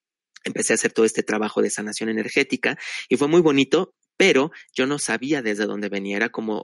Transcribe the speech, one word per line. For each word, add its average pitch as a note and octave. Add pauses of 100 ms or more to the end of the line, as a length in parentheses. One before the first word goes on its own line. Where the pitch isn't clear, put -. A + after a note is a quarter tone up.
(440)
empecé A2+
a -
hacer A2
todo A2+
este -
trabajo G#2+
de G#2
sanación G#2+
energética A#2+ (300)
y B2+
fue C#3+
muy E3
bonito, D#3 (220)
pero E3 (240)
yo B2+
no C#3+
sabía C3
desde G#2+
dónde G#2
venía. G2
Era A2
como A2